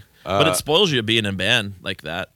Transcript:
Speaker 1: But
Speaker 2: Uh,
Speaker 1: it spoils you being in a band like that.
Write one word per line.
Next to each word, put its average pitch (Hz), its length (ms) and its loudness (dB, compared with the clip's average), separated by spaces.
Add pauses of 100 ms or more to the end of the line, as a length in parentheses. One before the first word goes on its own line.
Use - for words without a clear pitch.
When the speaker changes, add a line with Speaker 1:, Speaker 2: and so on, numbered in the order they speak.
(240)
Speaker 1:
But 98 240 0
Speaker 2:
Uh, 92 40 2
Speaker 1:
it 90 60 0
spoils 165 340 2
you 127 120 2
being 113 160 2
in 104 80 2
a 98 60 -2
band 101 480 0
like 95 200 -6
that. 82 340 -6